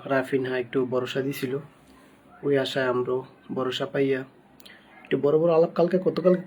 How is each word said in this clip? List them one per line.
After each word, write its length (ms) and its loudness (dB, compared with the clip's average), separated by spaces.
রাফিনহা 540 0
একটু 280 -2
ভরসা 340 -2
দিছিল, 380 -4
ওই 160 2
আশায় 280 0
আমরাও 380 -2
ভরসা 340 -4
পাইয়া 340 0
একটু 140 -2
বড় 200 2
বড় 160 4
আলাপ 200 4
কালকে 240 2
গতকালকে 480 2